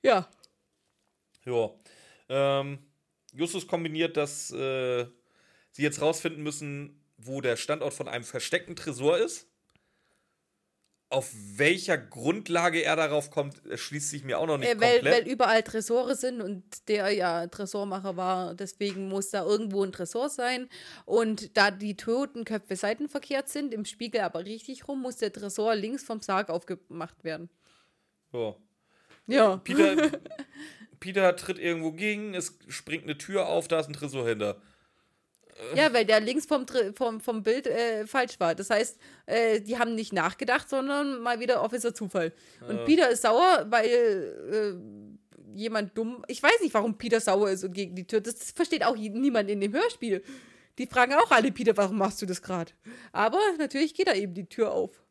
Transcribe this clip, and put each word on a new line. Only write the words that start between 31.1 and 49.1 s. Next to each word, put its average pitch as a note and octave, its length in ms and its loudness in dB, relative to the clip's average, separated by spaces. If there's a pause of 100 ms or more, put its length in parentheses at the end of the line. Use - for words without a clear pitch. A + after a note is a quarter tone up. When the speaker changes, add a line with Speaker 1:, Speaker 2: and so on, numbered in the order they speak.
Speaker 2:
tritt F3+ 220 -6
irgendwo E3 340 -2
gegen, G#3 400 -4
es - 340 -8
springt D#3 380 -8
eine D3+ 120 -6
Tür F#3 300 -2
auf, E3 220 0
da E3 100 2
ist D3 80 -4
ein C#3 60 -12
Tresor C3 340 -4
hinter. G#2 340 -2 (1120)
Speaker 1:
Ja, C#4+ 160 4
weil A3+ 140 4
der A3 140 6
links B3 260 -2
vom C4 220 0
Tre-, G#3+ 260 0
vom, A3+ 260 -4
vom A3 220 -4
Bild, A#3 240 0
äh, A3+ 400 0
falsch B3 340 -2
war. E3 140 2
Das G3 160 -6
heißt, A3 300 0 (260)
äh, A3 340 2
die A3 200 -4
haben A#3 160 0
nicht A3 180 -6
nachgedacht, G#3+ 560 0
sondern C#4 500 -2
mal A#3+ 200 -2
wieder A#3+ 240 2
Officer A#3 320 -2
Zufall. F3+ 360 -2 (380)
Und - 80 -2
Speaker 2:
Ja. A#2 80 -4
Speaker 1:
Peter D#4 240 6
ist A#3 140 2
sauer, A#3 440 6
weil, G#3 1120 2 (760)
äh, - 20 -12
jemand G#3+ 400 -4
dumm, A3+ 300 -4
ich - 160 -6
weiß G#4 180 8
nicht, D#4 140 0
warum G#3+ 240 2
Peter A3+ 200 2
sauer G3+ 300 4
ist F#3+ 140 -2
und F#3 100 -6
gegen F#3 220 -6
die F#3 100 -8
Tür, A3 160 0
das, A3+ 140 -8
das - 160 -10
versteht E4 340 0
auch A#3+ 100 4
je-, G#3+ 140 -6
niemand A3+ 400 0